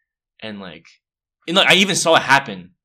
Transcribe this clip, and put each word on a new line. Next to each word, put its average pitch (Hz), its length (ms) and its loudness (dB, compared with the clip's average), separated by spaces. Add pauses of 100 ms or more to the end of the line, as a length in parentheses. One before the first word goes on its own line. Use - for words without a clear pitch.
(400)
And, 107 200 -14
like, 85 260 -16 (640)
and, 170 100 -4
like, 170 120 0
I 165 60 4
even 190 200 0
saw 165 200 2
it 131 60 4
happen, 113 640 -2